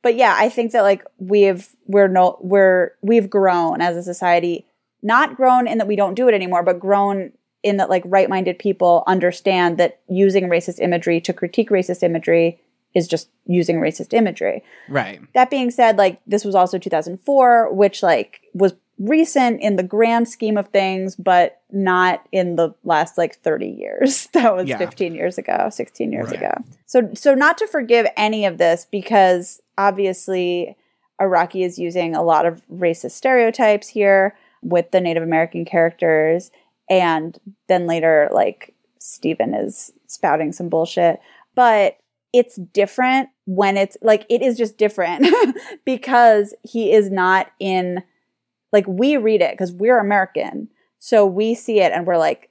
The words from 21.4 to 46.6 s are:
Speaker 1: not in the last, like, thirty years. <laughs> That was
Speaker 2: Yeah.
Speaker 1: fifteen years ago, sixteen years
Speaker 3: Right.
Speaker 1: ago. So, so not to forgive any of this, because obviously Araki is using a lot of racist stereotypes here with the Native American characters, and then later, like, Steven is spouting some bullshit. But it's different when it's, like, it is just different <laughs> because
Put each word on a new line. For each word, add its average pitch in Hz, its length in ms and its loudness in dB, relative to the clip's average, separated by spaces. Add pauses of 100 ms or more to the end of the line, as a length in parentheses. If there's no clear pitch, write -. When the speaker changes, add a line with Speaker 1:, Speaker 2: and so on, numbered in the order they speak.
Speaker 1:
not 185 580 0
in 180 240 -2
the 165 180 0 (120)
last, 160 340 -2
like, 165 220 -2
thirty 98 300 -4
years. 50 600 -4
<laughs> - 40 -20
That 240 200 4
was 185 140 -4
Speaker 2:
Yeah. 117 100 -4
Speaker 1:
fifteen 175 380 -6
years 180 200 -6
ago, - 360 -2
sixteen - 400 -8
years - 140 -8
Speaker 3:
Right. - 100 -8
Speaker 1:
ago. 50 160 -6 (340)
So, 233 280 0
so 269 200 2
not 294 240 2
to 440 80 -4
forgive 240 400 0 (100)
any 214 300 -2
of 170 120 -4
this, 170 300 0
because 185 720 0 (160)
obviously 190 1000 -4 (440)
Araki 185 460 0
is 175 140 -10
using 170 340 -4
a 160 80 -2
lot 165 240 2
of 170 160 -4 (100)
racist 170 400 -4
stereotypes 233 760 0
here 196 480 2 (260)
with 170 300 -2
the 185 80 4
Native 165 240 -2
American 165 400 -2
characters, 165 840 0 (380)
and 170 480 0 (320)
then 180 200 0
later, 160 440 2
like, - 400 -4 (280)
Steven - 540 -6
is - 380 -8 (140)
spouting 156 460 -4
some 175 160 -10
bullshit. 165 500 -2 (380)
But 220 420 2 (340)
it's 247 240 0
different 254 720 -2 (180)
when 196 300 -2
it's, 196 260 -2
like, 214 260 2
it 233 120 0
is 247 160 -2
just 220 220 -6
different 202 480 0 (300)
<laughs> - 280 -20
because 240 800 2